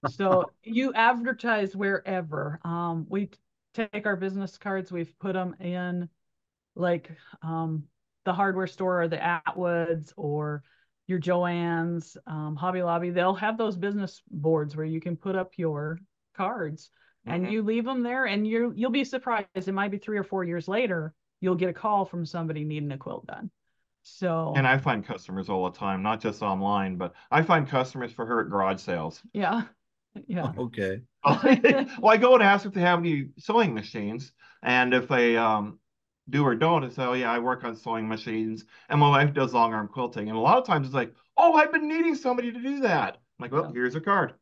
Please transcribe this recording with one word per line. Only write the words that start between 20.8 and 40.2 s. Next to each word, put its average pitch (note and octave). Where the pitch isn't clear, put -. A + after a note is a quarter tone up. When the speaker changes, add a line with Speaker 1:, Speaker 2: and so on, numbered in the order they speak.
Speaker 1:
you'll F#3
get F3+
a E3+
call G3
from F3
somebody D#3
needing D3+
a C#3
quilt -
done. -
So E3
Speaker 2:
And C3+
I C3
find C3
customers F#2+
all F#2
the F2+
time, F#2+
not A2
just G#2+
online, G2
but F2+
I D3
find D#3
customers C3
for A#2
her A#2
at -
garage F#2+
sales. E2
Speaker 1:
Yeah. G#3
Yeah. F3
Speaker 3:
Okay. A2
Speaker 2:
<laughs> -
Well, -
I A3+
go B3
and A#3+
ask G3+
if G3+
they G3
have F3+
any D3
sewing G#3
machines, G#2+
and B2
if B2
they, A#2+
um, A2
do C#3+
or B2+
don't, D#3
and B2
say, C3+
"Oh, B2
yeah, B2
I A#2+
work B2+
on A2+
sewing A2+
machines, A2
and D3
my D3
wife C#3+
does C3
long A2+
arm G#2+
quilting." A#2